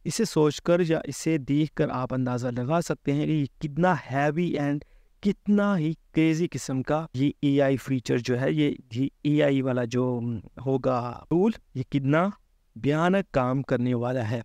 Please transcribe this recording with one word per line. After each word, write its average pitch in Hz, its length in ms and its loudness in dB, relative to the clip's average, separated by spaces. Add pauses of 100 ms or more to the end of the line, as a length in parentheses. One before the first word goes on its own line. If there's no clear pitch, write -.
इसे 190 200 -2
सोचकर 165 560 2
या 160 260 0
इसे 160 300 -2
देखकर 143 520 0
आप 127 240 -4
अंदाज़ा 123 360 -2
लगा 123 320 -2
सकते 147 300 -4
हैं 147 160 0
कि 151 60 0
ये 147 140 0 (140)
कितना 160 320 2
हैवी 147 600 0
and 143 300 -2 (400)
कितना 202 520 2
ही 160 180 0
क्रेजी 160 540 0
किस्म 131 340 -6
का 151 340 -2
ये 135 180 2 (100)
एआई 139 340 4
फीचर 131 440 -2
जो 120 140 0
है, 135 180 0
ये, 151 240 0 (160)
ये 131 180 -2 (140)
एआई 147 360 4
वाला 123 240 0
जो, 123 320 0
हम्म, 117 240 -6 (240)
होगा 127 640 -2
टूल, 190 240 4 (220)
ये 127 160 -6
कितना 147 400 2 (460)
भयानक 160 560 2
काम 127 280 2
करने 123 320 0
वाला 123 300 -2
है। 113 220 -4